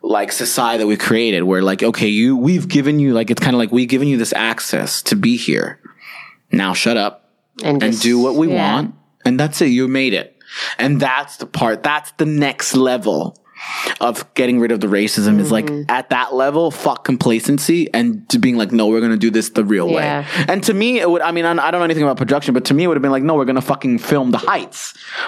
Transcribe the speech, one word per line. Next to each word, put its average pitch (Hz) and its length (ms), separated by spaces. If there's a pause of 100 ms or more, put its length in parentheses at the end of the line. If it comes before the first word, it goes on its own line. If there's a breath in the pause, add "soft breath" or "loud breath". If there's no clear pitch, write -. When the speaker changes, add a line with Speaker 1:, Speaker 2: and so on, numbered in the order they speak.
Speaker 1:
like, 101 300
society 117 480
that 107 80
we 104 100
created 110 460
where, 92 180
like, 95 220
okay, 117 240
you, 113 280
we've 151 320
given 143 320
you, 139 140
like, 113 160
it's 117 100
kinda 127 180
like 113 140
we've 123 180
given 135 180
you 135 100
this 113 160
access - 720
to 113 120
be 117 220
here. 55 420 (720 loud breath)
Now 95 220
shut 117 240
up - 320 (340)
Speaker 2:
And 143 200
Speaker 1:
and 110 100
Speaker 2:
just, 110 100
Speaker 1:
do 120 160
what 131 160
we 160 160
Speaker 2:
yeah. - 220
Speaker 1:
want. 139 220 (280)
And 127 160
that's 147 220
it. 160 60
You 127 200
made 131 280
it. - 200 (440 loud breath)
And 131 200
that's 135 380
the - 80
part, 113 380
that's 147 340
the 156 80
next 147 500
level 113 600 (640 loud breath)
of - 360
getting 123 240
rid 117 120
of 104 100
the 107 60
racism 104 520
is, 101 120
like, 110 140
Speaker 2:
Mm-hmm. 147 240
Speaker 1:
at 127 220
that 123 220
level, 143 360
fuck 147 340
complacency 139 880
and 117 380
to 127 80
being 123 180
like, 107 160
"No, 113 160
we're 113 140
gonna 113 160
do 110 140
this 110 180
the 110 160
real 95 240
Speaker 2:
Yeah. 147 320
Speaker 1:
way." 147 60 (200 loud breath)
And 185 160
to 220 120
me, 233 240
it 175 100
would, 170 140
I 170 80
mean, 170 120
I, 170 100
I 156 180
don't 175 100
know 170 40
anything 156 180
about 135 140
production, 135 360
but 123 120
to 135 100
me, 160 80
it 180 40
would 156 100
have 131 40
been 139 100
like, 135 120
"No, 160 120
we're 135 100
gonna 131 160
fucking 131 360
film 135 320
the 113 80
Heights - 560 (340 loud breath)